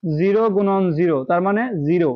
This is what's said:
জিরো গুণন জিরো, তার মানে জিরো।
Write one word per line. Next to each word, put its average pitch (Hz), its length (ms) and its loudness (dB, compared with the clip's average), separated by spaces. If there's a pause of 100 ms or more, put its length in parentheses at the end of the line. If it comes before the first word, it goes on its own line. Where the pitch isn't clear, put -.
জিরো 190 400 0 (140)
গুণন 196 260 2 (160)
জিরো, 170 180 2 (140)
তার 175 160 2
মানে 202 160 0 (260)
জিরো। 170 280 2